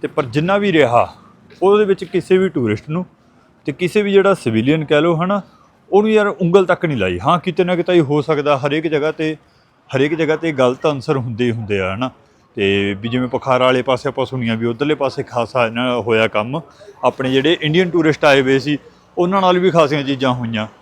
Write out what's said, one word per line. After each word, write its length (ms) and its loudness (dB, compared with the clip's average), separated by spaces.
ਤੇ 60 -6
ਪਰ 180 -4
ਜਿੰਨਾ 320 -2
ਵੀ 140 0
ਰਿਹਾ 440 2
ਉਹਦੇ 240 4
ਵਿੱਚ 180 -2
ਕਿਸੇ 340 0
ਵੀ 120 2
ਟੂਰਿਸਟ 400 -2
ਨੂੰ 160 -4
ਤੇ 60 -4
ਕਿਸੇ 300 -2
ਵੀ 100 0
ਜਿਹੜਾ 220 4
ਸਿਵਿਲੀਅਨ 520 0
ਕਹਿ 160 4
ਲਓ, 200 2
ਹੈ 40 -2
ਨਾ, 160 -2
ਉਹਨੂੰ 200 2
ਯਾਰ 160 2
ਉਂਗਲ 380 2
ਤੱਕ 200 -2
ਨਹੀਂ 120 -2
ਲਾਈ। 220 -2
ਹਾਂ 200 0
ਕਿਤੇ 240 -2
ਨਾ 120 0
ਕਿਤੇ 180 -2
ਹੀ 60 6
ਹੋ 220 0
ਸਕਦਾ, 360 0
ਹਰੇਕ 300 -2
ਜਗ੍ਹਾ 220 -2
'ਤੇ, 280 -6
ਹਰੇਕ 180 0
ਜਗ੍ਹਾ 220 0
'ਤੇ 160 -4
ਗਲਤ 400 0
ਅਨਸਰ 260 -4
ਹੁੰਦੇ 280 -4
ਹੀ 60 0
ਹੁੰਦੇ 280 -4
ਆ, 120 -2
ਹੈ 40 -6
ਨਾ। 160 -6
ਤੇ 440 0
ਵੀ 100 -8
ਜਿਵੇਂ 180 -2
ਪਖਾਰਾ 380 0
ਵਾਲੇ 160 2
ਪਾਸੇ 280 -2
ਆਪਾਂ 160 -4
ਸੁਣੀਆਂ 320 -4
ਵੀ 80 -4
ਉੱਧਰਲੇ 300 -2
ਪਾਸੇ 280 -4
ਖਾਸਾ 420 -2
ਇਹਨਾਂ 200 -4
ਨਾਲ 140 -2
ਹੋਇਆ 280 2
ਕੰਮ, 340 -4
ਆਪਣੇ 280 -2
ਜਿਹੜੇ 300 2
ਇੰਡੀਅਨ 280 0
ਟੂਰਿਸਟ 360 0
ਆਏ 160 6
ਹੋਏ 180 2
ਸੀ 180 -4
ਉਹਨਾਂ 240 0
ਨਾਲ 180 4
ਵੀ 120 2
ਖਾਸੀਆਂ 320 2
ਚੀਜ਼ਾਂ 300 -2
ਹੋਈਆਂ। 340 -4